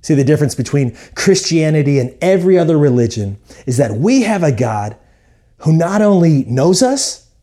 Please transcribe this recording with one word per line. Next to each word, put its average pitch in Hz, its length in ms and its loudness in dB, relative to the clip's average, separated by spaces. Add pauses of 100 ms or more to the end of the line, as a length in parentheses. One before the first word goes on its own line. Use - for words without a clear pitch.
See, 156 140 -2
the 135 100 2
difference 147 280 0
between 131 420 -4 (200)
Christianity 156 800 0
and 127 240 -4
every 185 380 2
other 165 180 0
religion 117 600 0 (280)
is 120 120 -4
that 113 200 -2
we 233 260 2
have 202 200 -2
a 151 80 2
God 107 460 -4 (640)
who 160 120 -2
not 170 300 0
only 170 420 2
knows 143 400 0
us - 460 -4 (140)